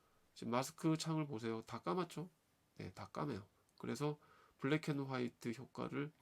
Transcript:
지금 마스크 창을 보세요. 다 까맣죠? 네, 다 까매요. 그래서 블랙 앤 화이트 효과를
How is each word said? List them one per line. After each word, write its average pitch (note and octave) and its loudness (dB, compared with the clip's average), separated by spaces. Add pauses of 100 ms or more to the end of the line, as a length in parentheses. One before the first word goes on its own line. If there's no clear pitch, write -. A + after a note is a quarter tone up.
(340)
지금 A#2 -4
마스크 C#3 4
창을 D#3 2
보세요. A2+ 0
다 A#2 -6
까맣죠? F3 -2 (460)
네, F#2 -6
다 G#2 -10
까매요. B2 -2 (320)
그래서 C#3 0 (400)
블랙 D#3 2
앤 C#3 2
화이트 B2+ 0
효과를 B2 -4 (100)